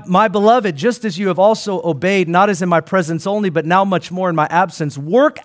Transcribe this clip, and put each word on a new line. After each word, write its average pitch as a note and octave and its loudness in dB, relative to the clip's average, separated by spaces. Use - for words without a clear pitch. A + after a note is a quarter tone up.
my G3 4
beloved, G#3 2
just A#3 -2
as F3+ -6
you G3+ -2
have F3 -2
also G3+ 0
obeyed, F3 0
not F#3 4
as F3 -2
in F3+ -2
my E3+ 2
presence E3 -2
only, G3+ -2
but D#3 -2
now F#3 2
much F3+ -4
more F#3 -4
in E3 -2
my D3+ 2
absence, D#3+ -2
work G3 0